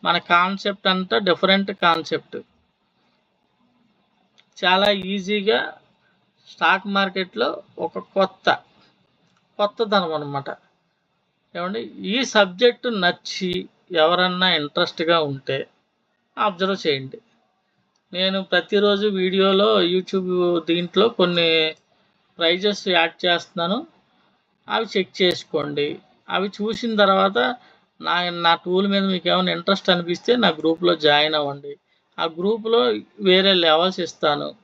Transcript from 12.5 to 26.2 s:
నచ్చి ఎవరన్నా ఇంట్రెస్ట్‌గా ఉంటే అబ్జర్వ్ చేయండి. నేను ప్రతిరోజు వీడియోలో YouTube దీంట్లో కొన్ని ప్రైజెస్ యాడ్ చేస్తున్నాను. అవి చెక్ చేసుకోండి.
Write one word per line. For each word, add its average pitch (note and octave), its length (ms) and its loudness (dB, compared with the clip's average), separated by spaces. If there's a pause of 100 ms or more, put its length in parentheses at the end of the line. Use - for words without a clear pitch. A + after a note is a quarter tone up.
నచ్చి F3+ 460 -4 (540)
ఎవరన్నా F3+ 440 2 (120)
ఇంట్రెస్ట్‌గా E3 580 0 (120)
ఉంటే C3+ 280 -6 (880)
అబ్జర్వ్ F#3+ 380 -2
చేయండి. C3+ 340 -4 (1000)
నేను F#3+ 220 -2 (120)
ప్రతిరోజు G3+ 560 2 (140)
వీడియోలో F#3+ 480 2 (240)
YouTube F#3 400 -2 (380)
దీంట్లో F3 360 2 (140)
కొన్ని F3 300 2 (880)
ప్రైజెస్ F#3 440 -2 (140)
యాడ్ E3 280 0
చేస్తున్నాను. F3 540 -2 (960)
అవి A3 200 -2
చెక్ F#3 280 -2
చేసుకోండి. D3 680 -2 (460)